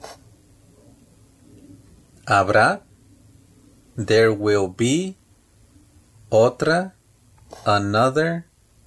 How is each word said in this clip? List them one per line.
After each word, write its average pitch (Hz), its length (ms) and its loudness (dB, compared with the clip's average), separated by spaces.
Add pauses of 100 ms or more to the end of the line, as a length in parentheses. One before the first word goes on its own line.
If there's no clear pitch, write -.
(2250)
Habrá. 107 540 2 (1120)
There 110 380 2
will 104 340 -2
be 147 480 -4 (1120)
otra, 156 600 0 (760)
another 131 840 0 (400)